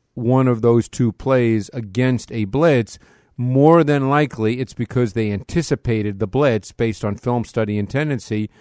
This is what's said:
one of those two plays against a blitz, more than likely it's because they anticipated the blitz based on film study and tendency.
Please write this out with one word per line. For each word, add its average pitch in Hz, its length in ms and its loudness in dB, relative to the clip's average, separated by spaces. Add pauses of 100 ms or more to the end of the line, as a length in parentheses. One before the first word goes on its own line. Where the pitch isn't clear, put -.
(140)
one 127 340 2
of 117 140 0
those 117 280 2
two 120 240 0
plays 117 600 0
against 120 580 -4
a 113 140 -4
blitz, 131 540 0 (380)
more 139 460 6
than 143 260 0
likely 127 500 0
it's 131 140 -6
because 120 400 -2
they 107 180 -2
anticipated 107 880 -2
the 104 80 -2
blitz 123 460 0
based 113 300 -4
on 104 120 -2
film 123 300 -2
study 104 340 -2
and 101 100 -4
tendency. 127 600 -4 (120)